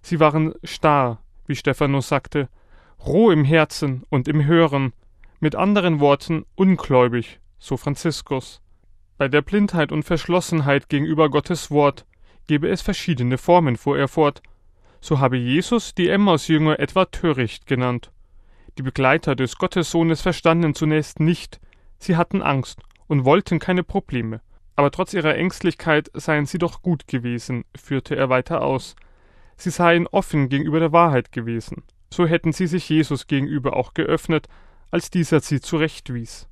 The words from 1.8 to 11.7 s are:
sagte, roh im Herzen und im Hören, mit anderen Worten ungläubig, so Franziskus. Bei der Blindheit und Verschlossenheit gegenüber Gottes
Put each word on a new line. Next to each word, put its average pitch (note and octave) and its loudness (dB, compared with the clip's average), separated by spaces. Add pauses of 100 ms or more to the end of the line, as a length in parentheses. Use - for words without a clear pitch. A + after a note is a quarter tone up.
sagte, C#3 -4 (560)
roh G3 4
im D3+ 4
Herzen D3 0
und C3 0
im D3+ 2
Hören, C#3+ 2 (480)
mit D#3 0
anderen F3+ 2
Worten D3 2 (100)
ungläubig, B2+ 2 (200)
so - -8
Franziskus. - -6 (560)
Bei C#3 0
der C#3+ 4
Blindheit F#3 0
und D3+ -4
Verschlossenheit D#3+ 0
gegenüber D#3 2
Gottes D3 -2